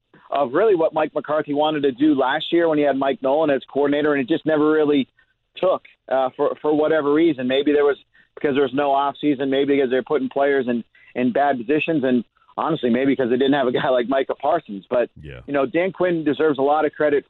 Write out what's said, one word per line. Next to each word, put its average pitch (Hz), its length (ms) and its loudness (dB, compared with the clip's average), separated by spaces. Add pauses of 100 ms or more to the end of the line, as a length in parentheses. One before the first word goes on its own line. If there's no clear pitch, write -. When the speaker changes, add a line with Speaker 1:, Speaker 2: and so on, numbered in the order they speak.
(320)
Speaker 1:
of 131 220 -2
really 202 220 2
what 160 180 0
Mike 156 200 -4
McCarthy 151 400 -4
wanted 151 300 -2
to 139 80 2
do 143 240 2
last 135 380 -2
year 170 160 2
when 151 80 0
he 147 80 2
had 135 100 2
Mike 135 260 -2
Nolan 147 280 0
as 135 200 0
coordinator, 143 440 0
and 139 80 0
it 120 120 -4
just 156 120 -2
never 151 260 2
really 147 380 2 (480)
took, - 260 -2 (240)
uh, 131 300 0
for, 143 240 0
for 151 140 0
whatever 151 360 2
reason. 151 360 2
Maybe 143 260 0
there 143 100 2
was, 143 140 2 (380)
because 147 180 -2
there 139 80 2
was 127 140 -2
no 143 160 0
off 139 280 0
season, 139 300 -2
maybe 139 260 0
because 139 140 2
they're 127 140 0
putting 131 260 -2
players 139 380 0
in, 120 160 -2 (320)
in 123 160 0
bad 139 260 0
positions, 147 460 -2
and 127 200 0 (320)
honestly, 135 360 -2
maybe 135 220 2
because 120 180 -2
they 127 60 2
didn't 139 180 2
have 139 100 2
a 127 60 -2
guy 135 180 -2
like 123 180 0
Micah 135 280 -2
Parsons. 139 520 -4
But, 120 220 -2 (100)
Speaker 2:
Yeah. 69 280 -16
Speaker 1:
you 143 60 -8
know, 139 120 0
Dan 170 280 -2
Quinn 175 300 -2
deserves 147 360 0
a - 20 -2
lot 147 240 2
of 147 60 -2
credit 143 380 0